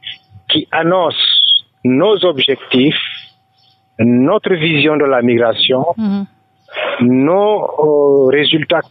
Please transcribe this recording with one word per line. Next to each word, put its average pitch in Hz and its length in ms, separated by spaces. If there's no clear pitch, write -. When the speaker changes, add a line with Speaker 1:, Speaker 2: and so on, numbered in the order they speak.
Speaker 1:
qui 156 220
annonce 165 460
nos 160 420
objectifs, 135 760
notre 131 540
vision 156 440
de 147 80
la 135 160
migration, 120 640
Speaker 2:
Mhm. 202 280
Speaker 1:
nos, 165 600
euh, 143 680
résultats 147 600